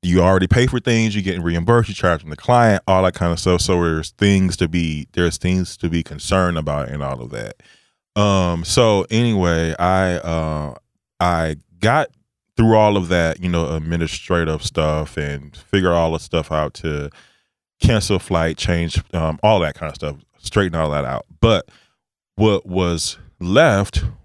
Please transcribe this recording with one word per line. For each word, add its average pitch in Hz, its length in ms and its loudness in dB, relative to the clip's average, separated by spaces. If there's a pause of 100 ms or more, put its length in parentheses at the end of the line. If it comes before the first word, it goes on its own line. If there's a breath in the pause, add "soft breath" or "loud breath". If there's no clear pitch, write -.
you 90 160 2
already 92 280 4
pay 123 180 4
for 123 140 -2
things, 113 340 0
you're 104 80 -4
getting 90 200 -4
reimbursed, 85 460 2
you 98 60 -10
charge 85 280 0
from 78 80 -16
the 76 60 -12
client, 117 520 2
all 92 160 4
that 92 100 0
kind 85 180 -2
of 85 60 -4
stuff. 90 220 2
So 90 220 0
there's 80 280 -2
things 95 460 2
to 90 120 0
be, 80 440 -4
there's 85 260 0
things 90 400 -2
to 90 100 -4
be 82 140 -2
concerned 87 560 -2
about 73 300 -4
and 71 160 -8
all 65 180 -8
of 60 80 -14
that. 55 320 -12 (580 soft breath)
Um, 92 440 2
so 107 460 2
anyway, 90 680 2
I, 92 380 2
uh, 78 580 -4 (460)
I 82 360 0 (220)
got 120 300 0 (480)
through 113 200 4
all 107 200 6
of 90 120 -2
that, 85 320 0
you 90 80 -4
know, 82 280 0
administrative 82 880 -2
stuff 78 520 -2
and 73 400 -8
figure 92 360 0
all 82 200 2
the 82 60 -4
stuff - 320 -4
out 76 240 -2
to 73 340 -8 (720 soft breath)
cancel 104 380 2
flight, 82 400 -2
change, 85 420 -2 (140)
um, 80 300 -2
all 107 160 4
that 76 160 -2
kind 80 120 -10
of 73 60 -12
stuff, 73 220 -8 (220)
straighten 92 400 -2
all 78 120 0
that 73 140 -2
out. 65 220 -8 (140)
But 113 280 2 (680 soft breath)
what 101 320 2
was 90 520 -2 (200)
left 101 640 2 (220)